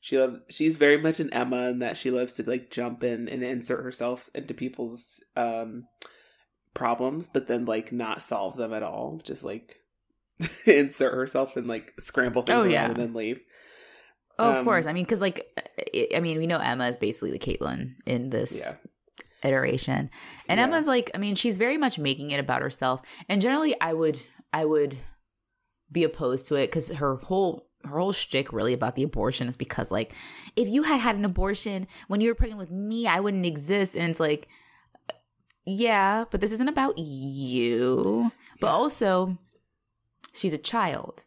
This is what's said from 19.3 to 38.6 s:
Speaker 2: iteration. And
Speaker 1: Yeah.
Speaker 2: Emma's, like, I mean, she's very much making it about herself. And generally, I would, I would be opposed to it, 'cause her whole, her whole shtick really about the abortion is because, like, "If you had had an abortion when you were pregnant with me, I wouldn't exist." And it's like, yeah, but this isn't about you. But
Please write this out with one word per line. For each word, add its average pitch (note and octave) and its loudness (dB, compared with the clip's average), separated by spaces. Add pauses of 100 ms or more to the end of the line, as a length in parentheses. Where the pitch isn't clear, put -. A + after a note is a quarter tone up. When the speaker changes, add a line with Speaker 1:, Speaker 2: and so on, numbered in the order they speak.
Speaker 2:
iteration. C3+ 0 (400)
And F#3+ 4
Speaker 1:
Yeah. A#3+ 6
Speaker 2:
Emma's, D#4 2
like, B3 2
I - -4
mean, G3+ -2
she's G3 0
very B3 2
much C#4 0
making C#3+ -2
it C#3+ 0
about C3 0
herself. C3 -2 (260)
And G3 2
generally, C#4 2
I E3 0
would, D#3+ 2 (360)
I D#3 0
would D3 2 (960)
be E3+ 4
opposed C3+ -2
to D3+ 0
it, C#3 2
'cause D#3 -2
her C#3+ -2
whole, F#3 -2 (160)
her C#3 -4
whole F#3+ 0
shtick - -2
really A2+ 0
about A#2+ 0
the C3 0
abortion B2 -2
is B2+ -6
because, - -6
like, A2 -2 (420)
"If A3 2
you C4+ 2
had D4+ 2
had A3+ 2
an G#3 0
abortion F#3+ -2 (220)
when G3+ 2
you A3+ 4
were A#3 0
pregnant A3 -2
with E3+ -10
me, G#3+ -4
I F3+ 4
wouldn't G3 0
exist." F3 0
And E3+ 0
it's D#3+ -2
like, D3+ 2 (1160)
yeah, G#3 2
but G3 -2
this G3+ 0
isn't A#3+ 0
about C#4 0
you. C3+ 0 (280)
But - 2